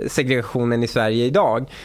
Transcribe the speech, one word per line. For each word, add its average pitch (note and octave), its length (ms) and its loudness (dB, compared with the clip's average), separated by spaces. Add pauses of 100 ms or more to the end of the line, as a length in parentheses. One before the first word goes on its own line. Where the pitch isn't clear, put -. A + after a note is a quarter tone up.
segregationen A#2+ 760 0
i A#2 60 0
Sverige A2+ 360 0
idag. C3+ 460 2 (140)